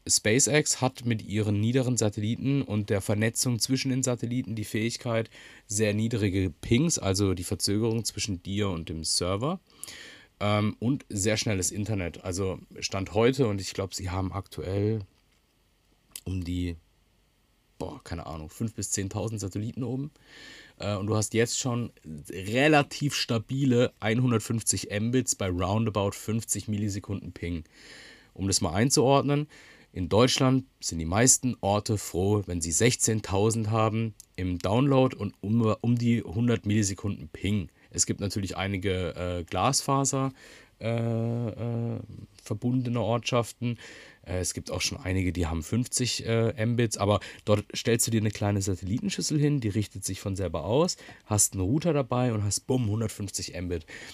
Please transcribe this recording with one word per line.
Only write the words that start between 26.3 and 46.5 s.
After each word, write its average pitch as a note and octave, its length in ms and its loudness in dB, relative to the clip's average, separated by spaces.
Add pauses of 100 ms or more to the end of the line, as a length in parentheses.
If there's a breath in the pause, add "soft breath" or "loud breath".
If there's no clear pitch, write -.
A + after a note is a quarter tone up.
Millisekunden G2+ 640 -4
Ping. E2+ 320 -6 (680 loud breath)
Um F#2+ 120 -4
das G2 140 2
mal E2 140 0
einzuordnen, C#3 760 4 (420 loud breath)
in F2+ 200 -4
Deutschland C3 560 4 (140)
sind - 180 -6
die D#2+ 80 -2
meisten A#2 560 4
Orte G#2 340 2
froh, G2 480 0
wenn F2 160 -4
sie E2 120 -2
sechzehntausend A2 1000 2
haben A2 440 2 (220)
im F#2 220 -2
Download C3 580 4
und G#2 240 -6
um, G#2+ 400 2
um A#2+ 160 4
die A#2 260 2
hundert A#2 440 0
Millisekunden G2+ 640 0
Ping. G2+ 420 -2 (200 soft breath)
Es - 140 0
gibt - 160 -4
natürlich F#2+ 340 -4
einige, F#2 640 -2
äh, F2 280 -4
Glasfaser, C3+ 920 0 (440 loud breath)
äh, A#2 720 -2
äh, A#2 520 -4 (440)
verbundene B2 560 0
Ortschaften. A#2 800 0 (460 loud breath)
Äh, F#2 140 -4
es F2+ 160 -2
gibt - 160 -8
auch F#2 100 -2
schon - 180 -2
einige, F#2 340 0
die E2+ 160 0
haben D#2+ 160 -2
fünfzig, - 600 -2
äh, A2+ 400 0